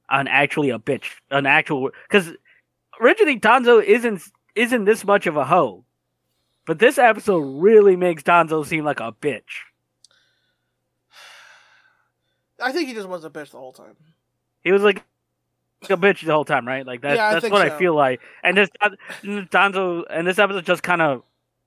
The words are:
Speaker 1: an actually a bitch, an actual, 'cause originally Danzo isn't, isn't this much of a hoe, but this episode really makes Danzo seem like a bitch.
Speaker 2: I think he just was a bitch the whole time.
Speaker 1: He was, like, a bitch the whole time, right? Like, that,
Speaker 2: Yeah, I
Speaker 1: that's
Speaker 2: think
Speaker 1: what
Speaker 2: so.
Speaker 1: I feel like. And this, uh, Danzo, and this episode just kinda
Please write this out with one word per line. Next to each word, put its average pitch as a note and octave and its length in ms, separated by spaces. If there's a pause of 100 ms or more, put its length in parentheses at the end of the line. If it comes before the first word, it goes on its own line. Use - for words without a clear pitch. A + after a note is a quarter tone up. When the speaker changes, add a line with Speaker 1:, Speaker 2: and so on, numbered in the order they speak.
Speaker 1:
an C3+ 200
actually C#3+ 420
a A2+ 80
bitch, B2 320 (220)
an C#3 120
actual, C#3 460 (180)
'cause F3 220 (680)
originally D4 400
Danzo A#3 420
isn't, A3 400 (320)
isn't A#3 300
this G#3+ 200
much G3+ 220
of D#3+ 100
a C#3 80
hoe, B2 400 (800)
but E3 140
this C4 200
episode G#3+ 420 (200)
really G3+ 360
makes F3 260
Danzo D#3+ 420
seem D3+ 200
like C#3+ 160
a A2+ 120
bitch. - 520 (3000)
Speaker 2:
I B3+ 100
think D4+ 160
he B3 60
just G3+ 140
was F3 160
a D#3+ 60
bitch D3 200
the A#2+ 80
whole B2+ 140
time. G#2+ 240 (680)
Speaker 1:
He E3+ 100
was, G3 100
like, G3+ 200 (880)
a F#3+ 60
bitch F3+ 280
the D#3+ 80
whole D3+ 120
time, C3 220
right? C3 200
Like, B2 160
that, C#3+ 140
Speaker 2:
Yeah, G#3+ 120
I G#3+ 40
Speaker 1:
that's E3+ 100
Speaker 2:
think G#3+ 100
Speaker 1:
what G3 140
Speaker 2:
so. D3+ 80
Speaker 1:
I D3+ 40
feel F3 160
like. C3 260 (240)
And F3+ 120
this, G3 120 (120)
uh, G#3 100 (320)
Danzo, F#3 880
and E3 180
this F#3 120
episode G3 260
just F3+ 200
kinda D#3+ 380 (440)